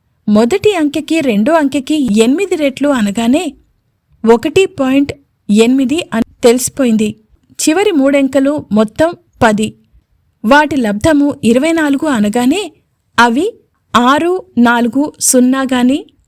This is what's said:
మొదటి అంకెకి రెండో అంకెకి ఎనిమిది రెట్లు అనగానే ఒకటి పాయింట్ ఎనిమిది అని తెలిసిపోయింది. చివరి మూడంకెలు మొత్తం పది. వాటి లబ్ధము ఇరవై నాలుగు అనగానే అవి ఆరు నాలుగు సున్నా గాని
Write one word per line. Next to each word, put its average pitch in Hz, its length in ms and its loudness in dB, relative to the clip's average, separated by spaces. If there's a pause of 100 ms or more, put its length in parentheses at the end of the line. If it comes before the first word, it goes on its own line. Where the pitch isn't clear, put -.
(300)
మొదటి 240 460 2
అంకెకి 311 440 -2
రెండో 247 340 0
అంకెకి 277 680 0
ఎనిమిది 349 360 0
రెట్లు 285 340 -2
అనగానే 240 640 -2 (800)
ఒకటి 311 320 0
పాయింట్ 277 480 -2 (360)
ఎనిమిది 254 640 0
అని 226 200 -4 (100)
తెలిసిపోయింది. 233 720 0 (360)
చివరి 392 400 0
మూడంకెలు 277 800 0
మొత్తం 220 420 0 (300)
పది. 214 300 0 (720)
వాటి 294 300 2
లబ్ధము 285 680 0
ఇరవై 254 280 2
నాలుగు 302 340 -2
అనగానే 247 680 -2 (460)
అవి 247 340 0 (420)
ఆరు 302 500 0 (120)
నాలుగు 240 640 0
సున్నా 254 420 2
గాని 262 440 0 (220)